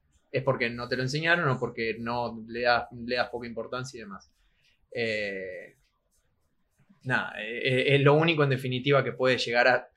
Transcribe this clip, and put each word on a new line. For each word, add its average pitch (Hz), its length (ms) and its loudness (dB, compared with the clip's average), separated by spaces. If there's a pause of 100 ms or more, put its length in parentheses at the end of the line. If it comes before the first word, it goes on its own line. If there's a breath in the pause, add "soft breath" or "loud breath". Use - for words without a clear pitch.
(320)
es 131 120 -2
porque 123 260 0
no 120 180 -8
te 123 80 -2
lo 123 80 -2
enseñaron 160 460 0
o 127 100 0
porque 113 400 -4
no 117 480 -4
le 113 140 -8
das, 120 320 2
le 120 240 -4
das 117 120 -2
poca 120 160 -10
importancia 120 520 -8
y 113 40 -14
demás. 98 300 -16 (600)
Eh, 101 840 -6 (1300)
nada, 120 380 0
eh, 110 220 -6
eh, 131 320 4
es 139 60 4
lo 143 120 8
único 156 300 4
en 139 60 4
definitiva 131 540 2
que 120 100 -4
puede 127 240 2
llegar 120 300 4
a 127 300 4